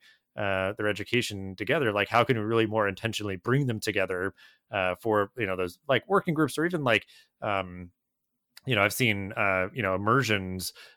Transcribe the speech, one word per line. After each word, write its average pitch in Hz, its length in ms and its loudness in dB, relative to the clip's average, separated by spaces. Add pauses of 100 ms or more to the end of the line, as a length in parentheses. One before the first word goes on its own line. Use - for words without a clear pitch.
(360)
uh, 98 420 0
their 107 80 0
education 101 720 -2
together. 123 360 0
Like, 101 160 0
how 117 140 6
can 117 160 2
we 104 60 -2
really 113 220 2
more 107 200 0
intentionally 101 480 -4
bring 127 320 0
them 110 140 -2
together, 95 520 0 (380)
uh, 92 300 0
for, 104 360 2
you 117 100 -2
know, 92 100 -2
those, 90 320 -4
like, 131 200 0
working 190 260 0
groups 151 220 0
or 151 80 0
even, 175 200 -2
like, 110 200 4 (380)
um, 92 480 -6 (760)
you 127 80 0
know, 101 80 4
I've 101 100 4
seen, 104 400 -2
uh, 95 400 0
you 120 100 -6
know, 95 120 0
immersions, 101 800 0 (220)